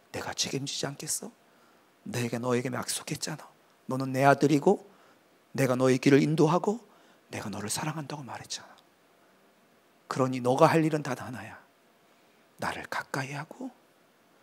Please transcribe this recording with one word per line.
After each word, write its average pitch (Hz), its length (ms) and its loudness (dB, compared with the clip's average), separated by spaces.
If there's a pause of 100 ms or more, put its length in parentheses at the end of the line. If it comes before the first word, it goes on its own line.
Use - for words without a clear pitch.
(120)
내가 90 200 -6
책임지지 - 540 -6
않겠어? 143 460 -8 (720)
내가 117 340 -4
너에게 123 340 -2
약속했잖아. - 760 -8 (380)
너는 131 260 -4
내 131 120 2
아들이고 143 640 4 (640)
내가 127 220 2
너의 131 240 4
길을 139 240 8
인도하고 160 640 2 (420)
내가 107 200 -10
너를 101 200 -8
사랑한다고 151 540 -8
말했잖아. - 460 -14 (1400)
그러니 131 340 -2
너가 131 260 4
할 156 180 4
일은 151 180 0
단 127 160 -6
하나야. 107 400 -14 (1000)
나를 - 260 -6
가까이 - 480 -8
하고 160 380 -12 (720)